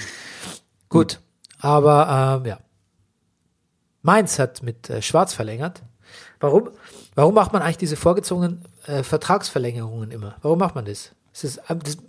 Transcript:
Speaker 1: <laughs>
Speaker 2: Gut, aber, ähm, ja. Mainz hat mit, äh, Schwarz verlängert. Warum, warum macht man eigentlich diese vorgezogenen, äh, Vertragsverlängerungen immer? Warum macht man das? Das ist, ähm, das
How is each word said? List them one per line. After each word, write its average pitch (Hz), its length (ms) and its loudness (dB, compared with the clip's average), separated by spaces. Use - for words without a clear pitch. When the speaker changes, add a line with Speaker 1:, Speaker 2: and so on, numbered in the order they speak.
Speaker 1:
<laughs> - 580 -18
Speaker 2:
Gut, - 300 2
aber, 143 840 4
ähm, 123 60 -8
ja. 101 120 -8
Mainz 185 360 4
hat - 240 -4
mit, - 260 -10
äh, 113 120 -6
Schwarz 180 320 2
verlängert. 117 480 -8
Warum, 151 300 2
warum 156 180 4
macht 208 180 4
man 185 120 0
eigentlich 165 140 -2
diese 156 180 -4
vorgezogenen, 175 640 0
äh, 143 160 -4
Vertragsverlängerungen 120 1120 -4
immer? 104 320 -12
Warum 165 160 2
macht 185 160 -2
man 117 100 -8
das? - 260 -12
Das - 100 -16
ist, 131 260 -8
ähm, 170 140 -4
das 147 140 -10